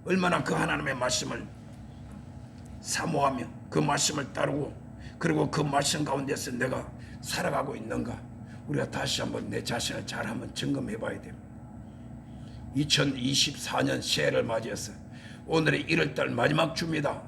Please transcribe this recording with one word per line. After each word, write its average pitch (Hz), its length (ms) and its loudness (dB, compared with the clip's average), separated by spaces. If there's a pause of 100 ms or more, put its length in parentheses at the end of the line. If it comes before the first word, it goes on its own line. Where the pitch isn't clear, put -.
얼마나 180 380 4
그 - 120 2
하나님의 151 400 2
말씀을 123 520 0 (1300)
사모하며 135 680 2 (220)
그 156 100 2
말씀을 147 540 2
따르고 147 420 0 (440)
그리고 151 320 4
그 156 100 2
말씀 147 440 4
가운데서 139 480 -2
내가 123 380 0 (300)
살아가고 139 560 0
있는가? 113 420 -2 (480)
우리가 143 240 2
다시 135 300 0
한번 113 300 -2
내 117 120 0
자신을 - 440 -2
잘 - 200 -4
한번 - 280 -4
점검해 127 440 0
봐야 - 220 -4
됩니다. - 260 -12 (1300)
이천이십사 139 1080 2
년 135 180 2
새해를 135 440 4
맞이해서 113 480 -2 (540)
오늘이 151 420 4
일월 156 260 4
달 135 160 2
마지막 147 440 4
주입니다. 156 540 0